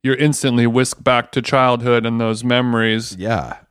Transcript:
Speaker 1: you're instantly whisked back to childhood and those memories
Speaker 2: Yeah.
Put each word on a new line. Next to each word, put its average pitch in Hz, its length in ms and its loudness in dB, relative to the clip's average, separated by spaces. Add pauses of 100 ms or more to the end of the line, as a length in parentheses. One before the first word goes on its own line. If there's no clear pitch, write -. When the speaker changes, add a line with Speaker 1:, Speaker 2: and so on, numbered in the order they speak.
Speaker 1:
you're 131 140 2
instantly 131 500 2
whisked 120 380 -2
back 120 260 2
to 127 100 -2
childhood 120 640 2
and 117 140 -2
those 113 240 -2
memories 117 760 0
Speaker 2:
Yeah. 92 400 -4 (140)